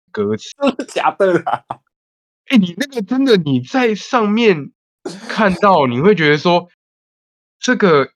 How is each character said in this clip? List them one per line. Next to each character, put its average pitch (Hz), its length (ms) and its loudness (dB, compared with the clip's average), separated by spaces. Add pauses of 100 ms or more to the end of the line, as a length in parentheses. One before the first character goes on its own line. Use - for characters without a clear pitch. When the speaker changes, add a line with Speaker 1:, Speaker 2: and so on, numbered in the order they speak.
(120)
Speaker 1:
歌 208 240 -4
词。 - 200 -14
Speaker 2:
<laughs> - 40 -14
真 277 160 -2
的 262 80 -12
假 - 340 -4
的 190 140 0
啦？ - 320 -4 (840)
Speaker 1:
欸， 269 80 2
你 175 180 0
那 233 120 -6
个 247 140 -10
真 262 220 -2
的， 233 140 4
你 139 220 -2
在 226 340 -2
上 214 360 -2
面 208 400 0 (580)
看 196 260 0
到， 180 320 4
你 120 120 -2
会 196 160 4
觉 156 140 0
得 151 80 4
说， 175 320 0 (920)
这 247 160 -2
个 160 420 2